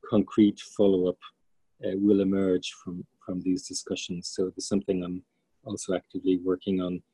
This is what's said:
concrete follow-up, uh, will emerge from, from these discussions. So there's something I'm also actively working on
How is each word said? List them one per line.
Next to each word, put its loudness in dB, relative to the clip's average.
concrete 4
follow-up, 2
uh, -2
will 4
emerge 0
from, -12
from -8
these -2
discussions. -8
So 0
there's -8
something -2
I'm -8
also -6
actively 0
working -2
on -4